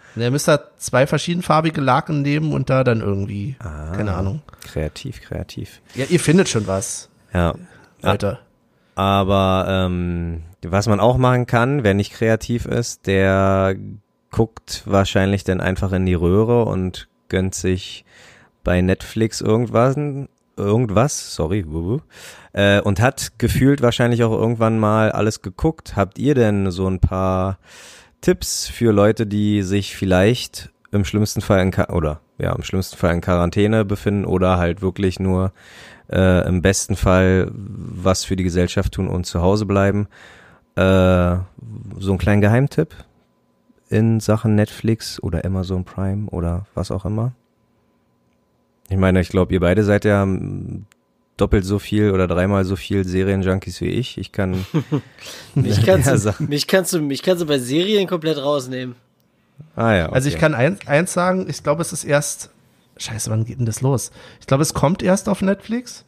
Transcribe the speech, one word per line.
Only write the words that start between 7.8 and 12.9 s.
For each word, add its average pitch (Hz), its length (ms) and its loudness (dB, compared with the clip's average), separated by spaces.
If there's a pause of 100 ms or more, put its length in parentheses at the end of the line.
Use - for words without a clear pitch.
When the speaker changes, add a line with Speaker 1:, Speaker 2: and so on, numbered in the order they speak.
Speaker 1:
Leute. 101 380 -2 (560)
Speaker 2:
A-, 98 260 2
aber, 95 460 2
ähm, 87 760 -2 (200)
was 95 240 0
man 104 120 2
auch 120 180 4
machen 127 280 2
kann, 123 380 0
wer 101 100 4
nicht 101 200 0
kreativ 113 520 -2
ist, - 420 -4